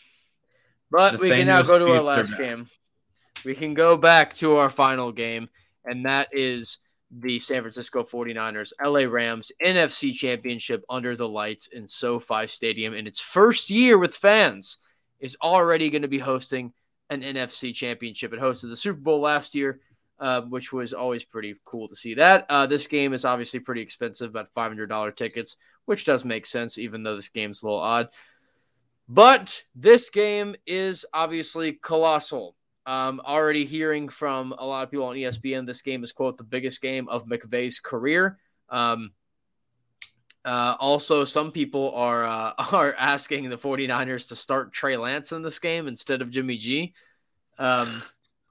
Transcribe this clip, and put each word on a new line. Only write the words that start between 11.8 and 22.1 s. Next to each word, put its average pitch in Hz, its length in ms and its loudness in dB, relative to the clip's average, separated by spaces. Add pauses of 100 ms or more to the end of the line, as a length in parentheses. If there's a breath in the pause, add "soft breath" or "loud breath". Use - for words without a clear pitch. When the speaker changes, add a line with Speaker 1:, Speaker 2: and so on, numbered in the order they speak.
Speaker 1:
SoFi 120 600 -4
Stadium 110 460 -4
in 107 140 -10
its - 120 -8
first 226 500 4
year 233 280 8
with 175 160 0
fans, 190 640 4 (420)
is 131 220 -12
already 165 480 4
gonna 143 180 -2
be 135 120 -4
hosting 131 540 -6 (360)
an 139 140 -8
N 135 140 -8
F 123 140 -6
C 123 200 -8
Championship. 117 640 -8
It 113 60 -10
hosted 127 300 -2
the 117 60 -12
Super 185 240 -6
Bowl 147 220 0
last 147 340 -2
year, 135 240 -4 (400)
uh, 127 220 -2
which 123 320 -10
was 123 200 -8
always 120 300 -6
pretty 107 320 -12 (100)
cool 110 220 -12
to 101 80 -20
see 113 200 -12